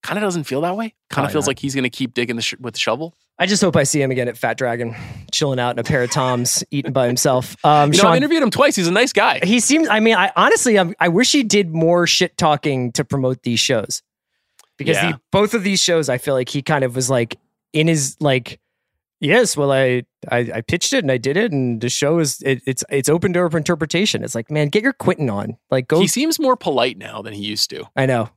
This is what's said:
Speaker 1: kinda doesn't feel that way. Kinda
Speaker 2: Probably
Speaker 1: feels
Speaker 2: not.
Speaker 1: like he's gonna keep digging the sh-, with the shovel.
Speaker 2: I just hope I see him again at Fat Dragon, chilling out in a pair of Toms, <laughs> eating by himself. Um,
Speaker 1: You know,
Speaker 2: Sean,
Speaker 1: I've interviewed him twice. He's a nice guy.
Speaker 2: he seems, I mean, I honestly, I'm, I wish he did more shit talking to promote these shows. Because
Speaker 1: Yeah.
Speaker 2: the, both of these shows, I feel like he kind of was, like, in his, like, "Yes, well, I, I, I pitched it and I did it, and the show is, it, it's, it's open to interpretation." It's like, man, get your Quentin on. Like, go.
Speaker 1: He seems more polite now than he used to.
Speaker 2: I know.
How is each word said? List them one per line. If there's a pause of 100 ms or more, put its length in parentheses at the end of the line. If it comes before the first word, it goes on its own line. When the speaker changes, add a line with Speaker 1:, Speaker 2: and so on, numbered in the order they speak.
Speaker 1:
kinda
doesn't
feel
that
way.
Kinda (140)
Speaker 2:
Probably
Speaker 1:
feels
Speaker 2:
not.
Speaker 1:
like
he's
gonna
keep
digging
the
sh-,
with
the
shovel. (260)
Speaker 2:
I
just
hope
I
see
him
again
at
Fat
Dragon, (380)
chilling
out
in
a
pair
of
Toms,
<laughs>
eating
by
himself.
Um,
Speaker 1:
You
know,
Speaker 2:
Sean,
Speaker 1:
I've
interviewed
him
twice.
He's
a
nice
guy.
Speaker 2:
he
seems,
I
mean,
I
honestly,
I'm,
I
wish
he
did
more
shit
talking
to
promote
these
shows. (760)
Because
Speaker 1:
Yeah.
Speaker 2:
the, (100)
both
of
these
shows,
I
feel
like
he
kind
of
was,
like, (380)
in
his,
like, (600)
"Yes,
well,
I, (280)
I, (180)
I
pitched
it
and
I
did
it,
and
the
show
is,
it,
it's,
it's
open
to
interpretation."
It's
like,
man,
get
your
Quentin
on. (140)
Like,
go.
Speaker 1:
He
seems
more
polite
now
than
he
used
to. (100)
Speaker 2:
I
know.